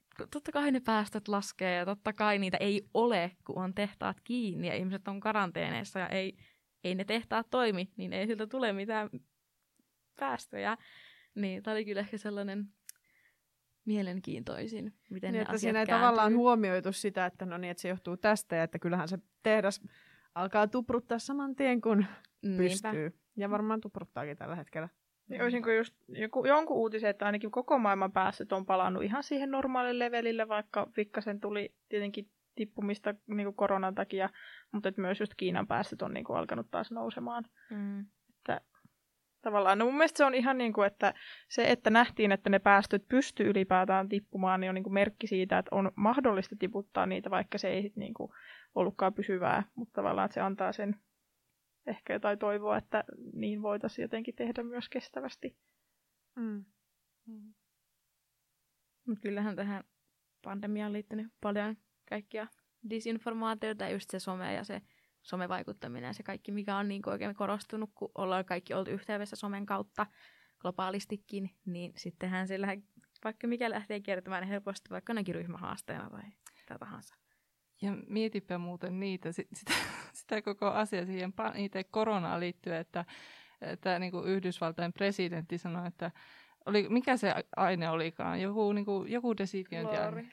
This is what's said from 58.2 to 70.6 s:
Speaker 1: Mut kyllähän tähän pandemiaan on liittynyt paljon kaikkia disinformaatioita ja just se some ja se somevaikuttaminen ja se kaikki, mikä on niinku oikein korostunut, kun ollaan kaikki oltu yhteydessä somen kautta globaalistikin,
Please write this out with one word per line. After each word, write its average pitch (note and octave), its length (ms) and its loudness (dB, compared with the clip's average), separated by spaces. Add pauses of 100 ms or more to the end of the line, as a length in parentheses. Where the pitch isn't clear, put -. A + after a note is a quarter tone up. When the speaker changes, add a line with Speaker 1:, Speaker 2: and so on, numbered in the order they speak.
Speaker 1:
Mut A3 140 -2
kyllähän G3+ 360 -2
tähän G3+ 280 -4 (600)
pandemiaan G#3 440 -4
on G#3 40 -6
liittynyt G#3+ 340 -8 (140)
paljon G#3 360 -2 (320)
kaikkia G#3+ 380 -8 (440)
disinformaatioita A3 920 -4
ja F#3+ 60 -4
just G3 200 -6
se F#3+ 80 -4
some F#3 360 -6
ja - 100 -6
se G3+ 180 -10 (400)
somevaikuttaminen F3+ 840 -6
ja - 40 -6
se G3+ 100 -12
kaikki, G3 300 -10
mikä G3+ 240 -2
on G3+ 120 -2
niinku G3+ 220 -6
oikein G3+ 240 -4
korostunut, G#3 600 -4
kun - 200 -8
ollaan F#3 300 0
kaikki F#3 300 -6
oltu F#3+ 160 -2
yhteydessä G#3 460 -6
somen G3+ 300 -6
kautta G3+ 400 -4 (520)
globaalistikin, F#3+ 920 -6 (140)